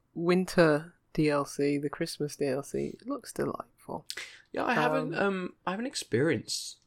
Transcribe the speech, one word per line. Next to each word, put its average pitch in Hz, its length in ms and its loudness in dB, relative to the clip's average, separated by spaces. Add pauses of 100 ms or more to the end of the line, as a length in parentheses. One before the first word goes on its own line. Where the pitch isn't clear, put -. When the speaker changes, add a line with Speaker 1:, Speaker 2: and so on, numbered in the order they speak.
(140)
Speaker 1:
winter 170 800 4 (180)
D 151 160 4
L 143 160 2
C, 143 320 0
the 143 140 -2
Christmas - 460 -6
D 147 100 -2
L 135 160 -2
C, 139 380 -4
it - 60 -18
looks 262 260 -8
delightful. - 720 -6 (460)
Speaker 2:
Yeah, - 120 -2
I 247 100 0
haven't, 156 400 2
Speaker 1:
Um, 202 120 2
Speaker 2:
um, 190 260 -4 (140)
I 180 60 -2
haven't 226 140 -4
experienced - 1000 -2